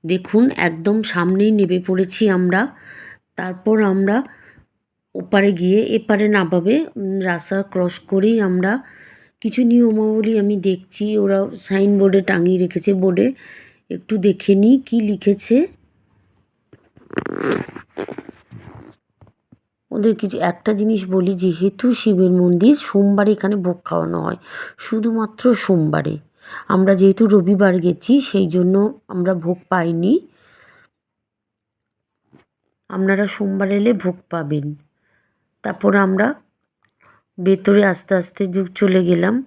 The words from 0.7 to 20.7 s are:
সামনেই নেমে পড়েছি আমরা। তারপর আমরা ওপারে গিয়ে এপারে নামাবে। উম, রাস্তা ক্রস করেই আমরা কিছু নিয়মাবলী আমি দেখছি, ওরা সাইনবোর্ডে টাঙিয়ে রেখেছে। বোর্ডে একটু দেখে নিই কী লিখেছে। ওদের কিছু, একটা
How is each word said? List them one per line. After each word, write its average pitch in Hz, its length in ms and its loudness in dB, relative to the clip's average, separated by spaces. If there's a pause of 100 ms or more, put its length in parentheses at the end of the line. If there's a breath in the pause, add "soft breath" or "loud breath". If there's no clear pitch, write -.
সামনেই 190 500 0
নেমে 185 340 0
পড়েছি 185 420 -2
আমরা। 180 320 2 (760 loud breath)
তারপর 185 460 -2
আমরা 196 340 2 (960 loud breath)
ওপারে 196 380 0
গিয়ে 185 280 2 (160)
এপারে 214 320 0
নামাবে। 185 460 2 (220)
উম, 196 240 -6
রাস্তা 185 420 -4
ক্রস 180 360 -4
করেই 202 420 0
আমরা 185 320 0 (680 loud breath)
কিছু 226 220 -4
নিয়মাবলী 220 720 2
আমি 208 180 0
দেখছি, 185 480 -4 (140)
ওরা 196 200 2 (280)
সাইনবোর্ডে 196 560 2
টাঙিয়ে 180 360 0
রেখেছে। 180 360 -2
বোর্ডে 185 320 0 (640 loud breath)
একটু 180 280 -8
দেখে 190 360 0
নিই 214 220 4 (100)
কী 233 140 -4
লিখেছে। 208 560 0 (4000)
ওদের 214 300 0
কিছু, 196 200 -6
একটা 175 320 -4